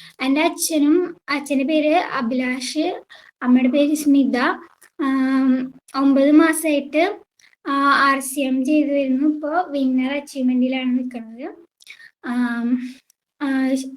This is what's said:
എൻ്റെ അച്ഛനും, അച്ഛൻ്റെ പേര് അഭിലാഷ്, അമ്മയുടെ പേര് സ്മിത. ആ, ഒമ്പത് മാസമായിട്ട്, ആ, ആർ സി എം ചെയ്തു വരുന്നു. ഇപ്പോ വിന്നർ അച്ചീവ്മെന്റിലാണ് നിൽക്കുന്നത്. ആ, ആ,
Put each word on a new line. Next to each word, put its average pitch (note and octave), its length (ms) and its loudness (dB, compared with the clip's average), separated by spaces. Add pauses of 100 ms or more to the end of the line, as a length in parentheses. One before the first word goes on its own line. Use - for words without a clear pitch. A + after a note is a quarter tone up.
(220)
എൻ്റെ C#4 200 0
അച്ഛനും, E4 760 0 (120)
അച്ഛൻ്റെ C#4 340 -2
പേര് D4+ 300 2 (260)
അഭിലാഷ്, B3+ 680 -4 (560)
അമ്മയുടെ B3+ 280 4
പേര് D4 260 2
സ്മിത. C#4 420 2 (640)
ആ, C#4 60 -2 (920)
ഒമ്പത് C#4 300 4
മാസമായിട്ട്, D#4 720 2 (640)
ആ, C#4+ 60 -2 (340)
ആർ C4+ 120 2
സി C4 220 -6
എം C4 240 -2
ചെയ്തു D4 280 2
വരുന്നു. C#4 420 0
ഇപ്പോ D4+ 180 -6 (180)
വിന്നർ C4 420 0
അച്ചീവ്മെന്റിലാണ് B3+ 840 -2
നിൽക്കുന്നത്. A#3+ 500 -10 (760)
ആ, B3+ 80 -6 (1080)
ആ, C#4+ 60 -4 (500)